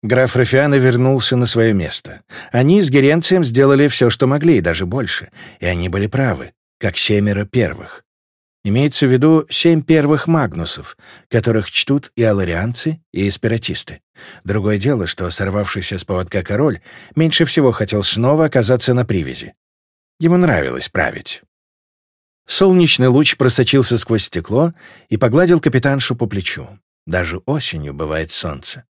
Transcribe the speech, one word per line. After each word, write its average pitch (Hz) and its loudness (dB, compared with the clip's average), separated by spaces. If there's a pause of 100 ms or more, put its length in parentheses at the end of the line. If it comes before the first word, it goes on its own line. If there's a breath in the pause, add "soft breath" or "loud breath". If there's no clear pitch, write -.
Граф 123 2
Рафиано 135 2
вернулся 127 2
на 123 2
своё 113 2
место. - -6 (300 loud breath)
Они 151 4
с 156 2
Геренцием 156 2
сделали 139 4
всё, 127 2
что 131 0
могли, 147 2
и 95 2
даже 85 -2
больше. 113 -8 (300 loud breath)
И 92 -8
они 90 -2
были 98 -4
правы, 120 -4 (260)
как 101 -6
семеро 104 0
первых. 90 -6 (600)
Имеется 135 0
в 123 4
виду 151 4
семь 165 2
первых 151 2
магнусов, 104 -4 (320 loud breath)
которых 110 0
чтут - -2
и 117 0
аларианцы, 104 -2 (120)
и 98 -2
эспиратисты. - -4 (420 loud breath)
Другое 101 -2
дело, 104 -2
что 90 -8
сорвавшийся 98 -6
с 87 -8
поводка 90 -6
король 107 -2 (340 loud breath)
меньше 160 2
всего 135 2
хотел 104 -2
снова 139 2
оказаться 123 2
на 120 0
привязи. 71 -6 (680)
Ему 165 2
нравилось 78 0
править. - -6 (1000)
Солнечный 180 2
луч 139 4
просочился 127 2
сквозь 107 0
стекло 131 -2 (340 loud breath)
и 107 -4
погладил 156 2
капитаншу 135 0
по 123 -4
плечу. 95 -8 (380)
Даже 85 -4
осенью 80 -6
бывает 78 -6
солнце. - -8 (100)